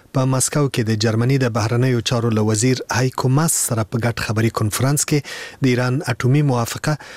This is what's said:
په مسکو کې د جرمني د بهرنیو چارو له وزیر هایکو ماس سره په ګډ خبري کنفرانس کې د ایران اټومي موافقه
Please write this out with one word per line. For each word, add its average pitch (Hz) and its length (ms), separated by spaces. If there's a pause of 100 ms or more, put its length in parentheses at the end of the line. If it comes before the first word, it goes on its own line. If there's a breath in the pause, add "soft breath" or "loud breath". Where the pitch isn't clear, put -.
(180 soft breath)
په 131 160
مسکو 131 340
کې 127 220
د 110 160
جرمني 123 360
د 120 140
بهرنیو 120 560
چارو 117 260
له 107 120
وزیر 123 300 (180)
هایکو 131 420
ماس 165 240
سره 110 260
په 113 140
ګډ - 240
خبري 110 320
کنفرانس 123 500
کې 147 100 (460 loud breath)
د 127 60
ایران 123 260 (160)
اټومي 131 280 (100)
موافقه 120 440 (200 loud breath)